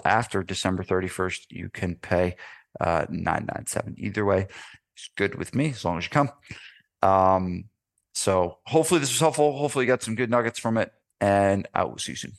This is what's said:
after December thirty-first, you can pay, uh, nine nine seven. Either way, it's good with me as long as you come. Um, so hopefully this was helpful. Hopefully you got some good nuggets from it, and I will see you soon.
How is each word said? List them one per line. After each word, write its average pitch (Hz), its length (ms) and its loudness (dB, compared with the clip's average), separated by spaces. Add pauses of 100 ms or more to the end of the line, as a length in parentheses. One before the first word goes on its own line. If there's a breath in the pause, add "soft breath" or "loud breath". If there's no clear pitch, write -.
after 104 380 2
December 92 420 -2
thirty-first, 92 680 -2
you 95 180 -12
can 90 260 -6
pay, 90 420 0 (420 loud breath)
uh, 85 300 0
nine 85 440 -2
nine - 140 -10
seven. - 300 -6
Either 104 280 -2
way, 95 220 2 (480 loud breath)
it's - 200 -20
good 98 200 -2
with - 180 -8
me 147 160 0
as 117 160 -6
long 85 140 -2
as 82 60 -6
you - 40 -8
come. 143 220 0 (720 loud breath)
Um, 95 600 4 (480)
so - 520 0
hopefully 160 340 2
this 139 120 -2
was 123 80 0
helpful. 147 380 4
Hopefully 139 280 0
you 120 60 4
got 123 100 2
some 113 140 -6
good 117 160 -2
nuggets 117 260 2
from 113 200 -2
it, 101 140 0 (300)
and 101 520 4
I 90 100 2
will - 140 -8
see - 160 -10
you - 20 -10
soon. - 240 -12